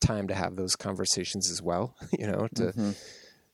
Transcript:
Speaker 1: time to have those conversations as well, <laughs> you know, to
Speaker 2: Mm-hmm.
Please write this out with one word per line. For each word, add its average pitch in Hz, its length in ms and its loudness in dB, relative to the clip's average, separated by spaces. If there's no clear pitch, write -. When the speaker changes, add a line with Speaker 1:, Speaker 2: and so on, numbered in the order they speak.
Speaker 1:
time 101 280 2
to 98 60 2
have 92 220 0
those 92 200 0
conversations 95 720 0
as 85 100 -4
well, 90 340 0
<laughs> - 140 -2
you 113 80 -2
know, 104 280 2
to 113 80 0
Speaker 2:
Mm-hmm. 104 180 0